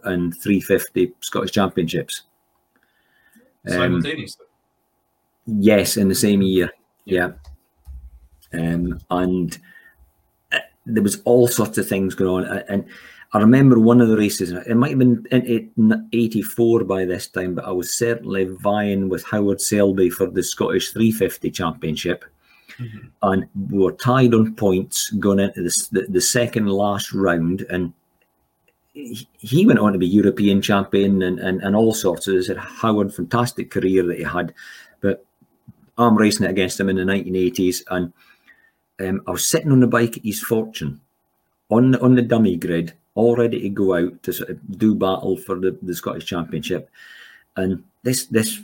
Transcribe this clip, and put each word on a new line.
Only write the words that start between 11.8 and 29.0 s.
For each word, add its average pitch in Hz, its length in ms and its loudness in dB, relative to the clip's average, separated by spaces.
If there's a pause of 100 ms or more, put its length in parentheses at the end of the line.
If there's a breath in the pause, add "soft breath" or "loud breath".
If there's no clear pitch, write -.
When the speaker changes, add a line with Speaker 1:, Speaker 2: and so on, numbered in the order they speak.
Speaker 1:
things 95 260 -2
going 92 300 -2
on. 98 140 -6
A-, - 120 -10
and 101 140 -2 (480 loud breath)
I 214 60 2
remember 131 400 8
one 117 220 8
of 117 80 6
the 107 80 4
races, 98 360 0
it 92 220 -6
might 123 160 2
have 135 80 -2
been 123 320 2
in, 120 460 0
in 110 360 2
eighty-four 113 720 0
by 95 200 -2
this 90 220 -6
time, 92 280 -6
but 85 100 -8
I 95 80 -8
was 90 200 -6
certainly 117 520 -2
vying 98 640 -2
with 90 160 -4
Howard 101 360 -2
Selby 98 500 2
for 95 160 -2
the 90 160 -4
Scottish 90 500 -2
three 110 200 2
fifty 92 380 -4
Championship. 82 760 -6 (540 loud breath)
Speaker 2:
Mm-hmm. 110 280 -14 (160 loud breath)
Speaker 1:
And 98 260 0 (220)
we 101 80 -2
were 92 140 2
tied 123 420 2
on 110 200 4
points 95 560 -2
going 98 300 2
into 98 220 -2
the 87 60 -2
s-, - 200 -4
the, 95 200 -2
the 92 120 0
second 117 480 0
last 101 440 -2
round. 90 560 0
And 87 240 -4 (1000)
he, 120 400 -16